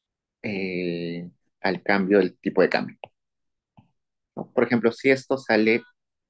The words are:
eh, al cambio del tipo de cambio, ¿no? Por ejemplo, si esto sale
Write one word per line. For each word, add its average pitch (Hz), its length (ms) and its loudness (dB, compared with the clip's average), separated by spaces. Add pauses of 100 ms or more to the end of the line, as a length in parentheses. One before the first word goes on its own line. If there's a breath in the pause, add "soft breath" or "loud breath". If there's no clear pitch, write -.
(420)
eh, 87 880 -6 (320)
al 90 220 -2
cambio 98 360 2
del 92 180 0
tipo - 240 -2
de 82 80 4
cambio, - 280 -4 (1400)
¿no? - 180 -12
Por 123 120 2
ejemplo, 113 260 0
si - 180 -2
esto 135 280 0
sale 110 460 2 (460)